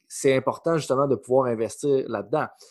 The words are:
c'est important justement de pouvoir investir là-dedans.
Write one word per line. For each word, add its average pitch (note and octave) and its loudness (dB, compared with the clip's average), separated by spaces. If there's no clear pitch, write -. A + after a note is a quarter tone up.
c'est - 2
important C3+ 0
justement C#3 0
de C3 2
pouvoir B2+ 2
investir A#2+ -2
là-dedans. A2+ -4